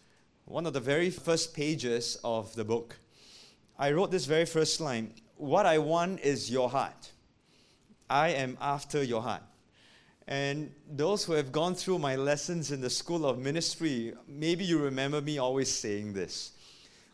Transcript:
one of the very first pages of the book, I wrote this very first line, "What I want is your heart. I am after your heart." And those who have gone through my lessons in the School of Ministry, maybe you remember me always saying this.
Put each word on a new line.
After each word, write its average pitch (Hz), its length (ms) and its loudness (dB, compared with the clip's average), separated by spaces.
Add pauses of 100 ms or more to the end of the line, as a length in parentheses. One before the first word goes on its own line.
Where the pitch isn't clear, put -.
(440)
one 160 220 -4
of 151 60 -2
the 135 80 -2
very 147 280 2
first 165 460 0
pages 123 680 -2
of 113 320 -2
the 113 80 -2
book, 113 340 -2 (800)
I 143 140 2
wrote 175 180 2
this 170 160 0
very 156 180 4
first 160 360 2
line, 117 340 -2 (220)
"What 165 300 4
I 160 120 6
want 170 420 0
is 117 300 0
your 123 180 2
heart. 120 440 -4 (960)
I 151 200 4
am 131 300 -2
after 143 440 -2
your 117 180 -2
heart." 113 220 -6 (800)
And 139 480 -4 (160)
those 160 340 0
who 170 100 0
have 139 180 0
gone 175 240 2
through 180 240 -2
my 135 160 0
lessons 147 560 0
in 139 80 -4
the 123 100 -2
School 165 340 -2
of 123 140 2
Ministry, 139 760 -2 (120)
maybe 165 380 -2
you 170 140 4
remember 139 440 0
me 147 160 -2
always 131 340 2
saying 104 400 -4
this. - 380 -6 (640)